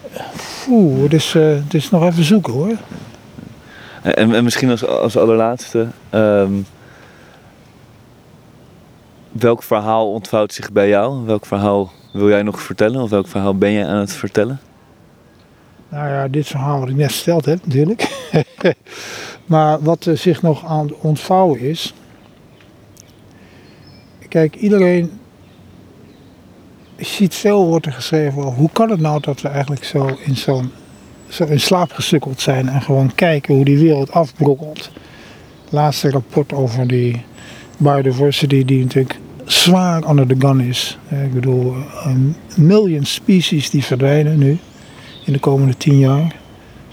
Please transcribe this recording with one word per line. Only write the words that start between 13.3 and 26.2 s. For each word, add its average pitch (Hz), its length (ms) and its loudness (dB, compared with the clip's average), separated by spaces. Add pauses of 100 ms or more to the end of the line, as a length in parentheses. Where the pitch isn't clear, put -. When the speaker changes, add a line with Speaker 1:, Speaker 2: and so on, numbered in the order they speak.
Speaker 2:
ben 101 180 2
jij 104 140 -2
aan 95 120 -2
het 98 140 -4
vertellen? 113 480 -4 (1300)
Speaker 1:
Nou 147 200 -8
ja, 139 200 -4
dit 143 180 -2
verhaal 139 340 -4
wat 127 80 -6
ik 135 80 -4
net 143 160 0
verteld 170 320 -2
heb, 165 220 -2
natuurlijk. 151 420 0 (240)
<laughs> - 440 -2 (720)
Maar 156 360 2
wat 160 220 0
er 165 120 0
zich - 260 0
nog 160 240 0
aan 156 200 -4
het 143 140 -8
ontvouwen 160 600 0
is. 147 340 -6 (2250)
Kijk, 160 280 2
iedereen, 180 540 2 (1900)